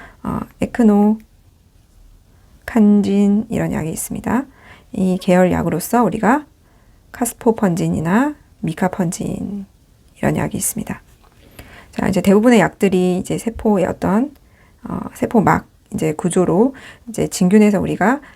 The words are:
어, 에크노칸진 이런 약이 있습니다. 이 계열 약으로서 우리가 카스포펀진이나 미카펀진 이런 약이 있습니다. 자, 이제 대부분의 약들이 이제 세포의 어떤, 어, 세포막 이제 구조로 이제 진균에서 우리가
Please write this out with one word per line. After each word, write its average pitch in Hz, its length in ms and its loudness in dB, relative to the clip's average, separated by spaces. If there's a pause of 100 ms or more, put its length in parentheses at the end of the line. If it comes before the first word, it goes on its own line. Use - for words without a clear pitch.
(220)
어, - 180 -6 (220)
에크노칸진 214 560 2 (2250)
이런 165 220 -2
약이 160 180 -4
있습니다. - 560 -4 (460)
이 185 280 0
계열 180 320 4
약으로서 165 520 -2
우리가 220 420 0 (640)
카스포펀진이나 196 1200 -2 (260)
미카펀진 190 1040 -6 (500)
이런 151 220 -2
약이 165 180 -4
있습니다. - 460 -8 (880)
자, - 180 -4
이제 185 140 0
대부분의 214 380 6
약들이 180 580 0
이제 190 180 -6
세포의 208 480 -2
어떤, 208 500 -2 (500)
어, - 160 -10 (120)
세포막 - 540 0 (260)
이제 160 220 -4
구조로 185 600 0 (360)
이제 156 180 -4
진균에서 202 500 4
우리가 160 440 -2 (140)